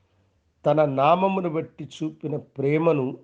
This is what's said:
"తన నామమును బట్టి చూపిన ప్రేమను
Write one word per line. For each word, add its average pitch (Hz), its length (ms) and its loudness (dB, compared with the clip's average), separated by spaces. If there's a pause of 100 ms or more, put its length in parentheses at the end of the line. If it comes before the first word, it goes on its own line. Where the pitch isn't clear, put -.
(640)
"తన 151 200 4
నామమును 175 640 2
బట్టి 156 340 -8
చూపిన 156 540 -8
ప్రేమను 143 880 0